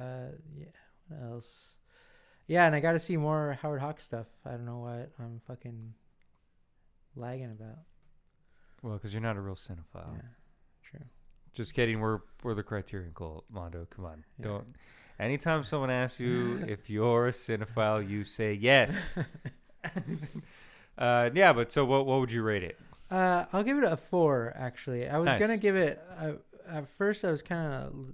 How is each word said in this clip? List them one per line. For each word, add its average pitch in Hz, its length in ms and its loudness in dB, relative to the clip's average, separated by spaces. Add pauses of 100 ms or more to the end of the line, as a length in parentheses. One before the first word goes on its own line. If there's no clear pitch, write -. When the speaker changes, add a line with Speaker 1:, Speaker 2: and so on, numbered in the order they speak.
Speaker 1:
Uh, 127 300 -10 (260)
yeah, 147 100 -16 (420)
what 151 140 -12
else? - 540 -14 (720)
Yeah, 175 180 8
and 156 80 6
I 147 60 2
gotta 165 180 4
see 165 200 -2
more 151 340 2 (100)
Howard 151 180 -4
Hawks 147 240 -6
stuff. 113 220 -8 (180)
I 131 80 -10
don't 120 120 -10
know 120 140 -10
what 120 400 -10
I'm 117 280 -12
fucking 113 480 -14 (1200)
lagging 127 380 -10
about. 110 260 -16 (1040)
Speaker 2:
Well, 107 160 -6
'cause 98 140 -10
you're 110 100 -4
not 113 140 -2
a 101 40 -6
real 98 140 -6
cinephile. 82 600 -14
Speaker 1:
Yeah, 120 120 -14 (540)
true. 143 220 -20 (480)
Speaker 2:
Just - 220 -10
kidding. 113 260 2
We're, 110 200 0 (220)
we're 117 120 -2
the 104 100 -4
Criterion 95 500 -8
Cult, 80 360 -12
Mondo. 85 400 -10
Come 92 160 -12
on. 78 180 -14 (140)
Speaker 1:
Yeah. 113 60 -10
Speaker 2:
Don't. 104 320 -8 (420)
Anytime 147 460 -2
someone 135 260 -2
asks 127 300 -2
you 123 440 0
Speaker 1:
<laughs> 107 40 -6
Speaker 2:
if 107 200 -8
you're 117 400 4
a 123 40 2
cinephile, 107 760 0
you 104 160 -4
say 107 300 -2
yes. 135 640 4 (640)
Speaker 1:
<laughs> 156 140 -8 (960)
Speaker 2:
Uh, 120 360 4
yeah, 175 200 10
but 117 180 2
so 143 140 4
what, 135 220 4
what 131 120 4
would 123 140 2
you 113 100 0
rate 104 220 0
it? 85 120 -8 (320)
Speaker 1:
Uh, 185 440 4
I'll 190 100 4
give 269 160 2
it 277 60 4
a 165 120 4
four, 143 600 2
actually. 123 520 -4
I 147 100 0
was 170 80 2
Speaker 2:
Nice. 190 140 4
Speaker 1:
gonna 220 160 4
give 196 200 4
it 160 260 2 (160)
a, 156 200 -4 (300)
at 151 200 -8
first, 208 360 0
I 185 60 2
was 151 100 0
kinda 143 540 -4
l-, 135 180 -12